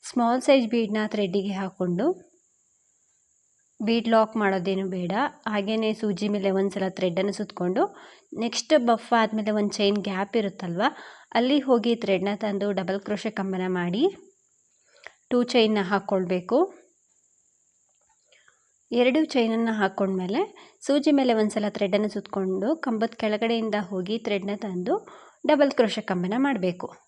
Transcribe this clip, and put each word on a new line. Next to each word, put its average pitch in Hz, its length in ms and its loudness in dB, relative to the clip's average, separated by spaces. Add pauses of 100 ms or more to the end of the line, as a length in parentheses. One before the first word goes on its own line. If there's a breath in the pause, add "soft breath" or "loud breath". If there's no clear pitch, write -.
ಸ್ಮಾಲ್ 247 380 0
ಸೈಜ್ 269 260 4
ಬೀಡ್ನ 220 400 0
ಥ್ರೆಡ್ಡಿಗೆ 202 460 -2
ಹಾಕ್ಕೊಂಡು 185 520 -2 (1700)
ಬೀಡ್ 233 300 0
ಲಾಕ್ 220 260 4
ಮಾಡೋದೇನು 190 520 0
ಬೇಡ, 180 240 -4 (340)
ಹಾಗೇನೆ 214 480 -2
ಸೂಜಿ 208 360 -2
ಮೇಲೆ 196 220 0
ಒಂದ್ಸಲ 190 380 0
ಥ್ರೆಡ್ಡನ್ನು 185 440 -2
ಸುತ್ಕೊಂಡು 196 500 -2 (500 loud breath)
ನೆಕ್ಸ್ಟ್ 226 480 -2
ಬಫ್ 233 320 0
ಆದಮೇಲೆ 220 380 0
ಒಂದು 208 220 0
ಚೈನ್ 208 280 2
ಗ್ಯಾಪ್ 196 340 -4
ಇರುತ್ತಲ್ವ, 190 460 -2 (500 loud breath)
ಅಲ್ಲಿ 254 280 2
ಹೋಗಿ 240 360 2
ಥ್ರೆಡ್ನ 196 400 0
ತಂದು 202 360 -2
ಡಬಲ್ 190 280 -2
ಕ್ರೋಶೆ 208 320 -6
ಕಂಬನ 190 400 -4
ಮಾಡಿ 180 320 0 (1200 loud breath)
ಟೂ 247 160 2
ಚೈನ್ನ 220 400 2
ಹಾಕ್ಕೊಳ್ಬೇಕು. 185 760 0 (2250 soft breath)
ಎರಡು 247 360 4
ಚೈನನ್ನು 226 460 0
ಹಾಕ್ಕೊಂಡ್ಮೇಲೆ 190 680 0 (440 loud breath)
ಸೂಜಿ 294 280 2
ಮೇಲೆ 262 240 4
ಒಂದ್ಸಲ 214 340 0
ಥ್ರೆಡ್ಡನ್ನು 202 400 0
ಸುತ್ಕೊಂಡು 190 600 -4 (100)
ಕಂಬದ 226 360 -2
ಕೆಳಗಡೆಯಿಂದ 220 680 0
ಹೋಗಿ 185 360 -4
ಥ್ರೆಡ್ನ 202 400 -4
ತಂದು 190 340 -4 (520 loud breath)
ಡಬಲ್ 285 260 4
ಕ್ರೋಶೆ 220 300 2
ಕಂಬನ 185 360 -2
ಮಾಡಬೇಕು. 190 500 0 (200)